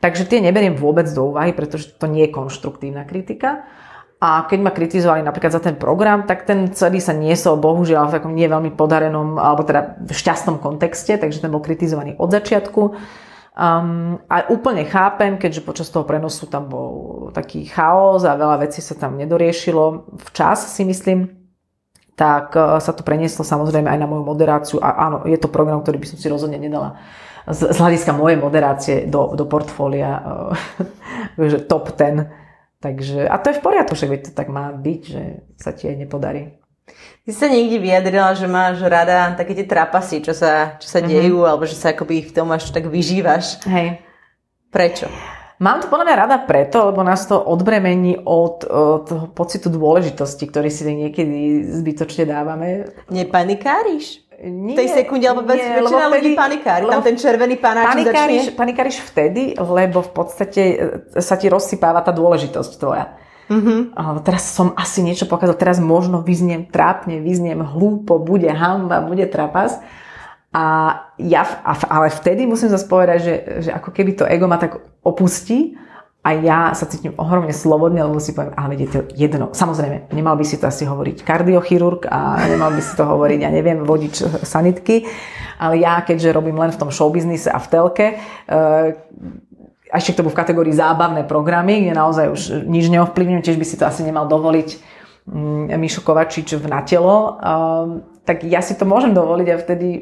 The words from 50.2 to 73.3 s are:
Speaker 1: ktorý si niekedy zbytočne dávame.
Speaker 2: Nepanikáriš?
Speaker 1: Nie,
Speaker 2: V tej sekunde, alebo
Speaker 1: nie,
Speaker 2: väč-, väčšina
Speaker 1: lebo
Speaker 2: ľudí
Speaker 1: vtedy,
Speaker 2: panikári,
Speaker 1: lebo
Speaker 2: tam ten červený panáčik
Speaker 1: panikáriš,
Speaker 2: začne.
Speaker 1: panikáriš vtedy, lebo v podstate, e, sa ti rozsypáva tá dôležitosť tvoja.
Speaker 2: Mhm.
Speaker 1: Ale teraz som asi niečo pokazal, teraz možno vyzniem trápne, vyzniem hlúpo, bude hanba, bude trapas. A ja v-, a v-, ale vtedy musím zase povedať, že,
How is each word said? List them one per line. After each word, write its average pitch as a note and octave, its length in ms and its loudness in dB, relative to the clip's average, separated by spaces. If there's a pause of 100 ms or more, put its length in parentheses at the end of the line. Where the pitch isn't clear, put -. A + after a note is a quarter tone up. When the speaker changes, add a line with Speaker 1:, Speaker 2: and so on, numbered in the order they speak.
Speaker 1:
ktorý D3 240 -2
si D3+ 160 -6
niekedy D3+ 500 -4 (380)
zbytočne D#3+ 500 -2
dávame. D#3+ 720 -6 (160)
Speaker 2:
Nepanikáriš? G3+ 1120 -2 (160)
Speaker 1:
Nie, F#3+ 400 -6
Speaker 2:
V - 0 -
tej B3+ 160 2
sekunde, C4 320 2
alebo B3 160 2
Speaker 1:
nie, A#3 80 -2
Speaker 2:
väč-, B3 160 2 (160)
väčšina - 0 - (160)
Speaker 1:
lebo D4+ 160 4
Speaker 2:
ľudí C#4+ 100 4
Speaker 1:
vtedy, D4 140 2
Speaker 2:
panikári, C#4 480 0
Speaker 1:
lebo A3 80 4
Speaker 2:
tam A3 80 0
ten A#3+ 160 2
červený B3 400 2
panáčik A3+ 320 4 (160)
Speaker 1:
panikáriš, C4 380 2
Speaker 2:
začne. B3 120 -6
Speaker 1:
panikáriš B3 460 -2
vtedy, F3 400 0 (140)
lebo F3+ 440 2
v F3+ 100 -6
podstate, G3 520 -2
e, F3+ 140 4 (420)
sa F3+ 160 0
ti F#3+ 140 0
rozsypáva F3+ 520 2
tá E3+ 140 0
dôležitosť D#3+ 640 0
tvoja. - 400 -4 (300)
Speaker 2:
Mhm. A3+ 500 0
Speaker 1:
Ale D#3 220 -4
teraz F3+ 260 0
som F3+ 280 2
asi - 260 -4
niečo F3+ 260 0
pokazal, F3 300 2
teraz F3+ 260 2
možno E3+ 400 2
vyzniem E3+ 480 0
trápne, E3 480 0
vyzniem E3+ 400 -2
hlúpo, E3+ 580 0
bude E3+ 300 2
hanba, E3+ 560 0
bude F3+ 240 -2
trapas. F#3 480 -2 (720)
A D#3+ 160 0 (520)
ja E3 260 2
v-, - 180 -4
a - 120 -2
v-, - 160 -4
ale D#3 200 2
vtedy F3+ 360 0
musím A3+ 240 0
zase G3 180 0
povedať, F3+ 340 4
že, E3+ 140 0 (260)